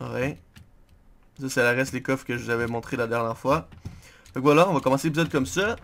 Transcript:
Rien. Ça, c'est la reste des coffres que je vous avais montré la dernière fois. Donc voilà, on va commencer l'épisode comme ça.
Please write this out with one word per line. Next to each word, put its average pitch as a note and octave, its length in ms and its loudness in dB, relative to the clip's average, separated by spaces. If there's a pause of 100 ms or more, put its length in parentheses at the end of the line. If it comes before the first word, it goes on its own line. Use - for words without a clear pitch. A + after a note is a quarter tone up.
Rien. B2 360 -6 (1040)
Ça, C3 80 -6
c'est C3 160 2
la A#2+ 80 6
reste C3 180 0
des B2+ 100 -6
coffres C3+ 240 -2
que A#2+ 140 -4
je A#2 60 -8
vous A2+ 60 -6
avais A#2 180 0
montré A#2 280 -6
la A#2 120 -2
dernière A2+ 280 -2
fois. D3+ 320 0 (640)
Donc C3 120 -4
voilà, D3+ 240 6
on F#3+ 40 0
va C#3 80 2
commencer C3+ 280 2
l'épisode D#3 220 0
comme C3 160 0
ça. G3+ 380 -2